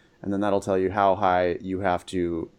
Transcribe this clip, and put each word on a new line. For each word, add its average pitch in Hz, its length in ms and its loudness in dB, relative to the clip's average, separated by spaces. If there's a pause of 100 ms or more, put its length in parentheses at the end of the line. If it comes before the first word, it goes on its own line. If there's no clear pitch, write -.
(220)
and 98 100 -6
then 98 80 -2
that'll 101 200 0
tell 95 180 -2
you 92 140 0
how 98 240 4
high 90 440 2
you 92 200 -6
have 90 260 -2
to 87 520 -4